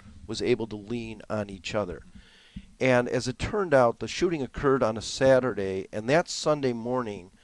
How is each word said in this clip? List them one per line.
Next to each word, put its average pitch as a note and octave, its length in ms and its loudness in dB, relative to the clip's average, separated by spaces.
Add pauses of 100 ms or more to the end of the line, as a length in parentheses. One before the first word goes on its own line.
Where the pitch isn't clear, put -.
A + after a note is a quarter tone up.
(260)
was G#2+ 140 -6
able A2+ 280 2
to G#2+ 80 -10
lean A2+ 520 -10
on G2+ 220 -4
each G2 240 -10
other. F#2 280 -4 (800)
And B2 280 4
as B2 200 -2
it B2+ 100 -6
turned F#3+ 360 -2
out, A#2+ 260 6
the A2+ 80 -6
shooting E3+ 340 -2
occurred C3 400 2
on A2 140 2
a G#2 60 -8
Saturday, A2 880 2
and G#2+ 160 -6
that D#3+ 200 2
Sunday C#3+ 440 0
morning, A2+ 580 -4 (140)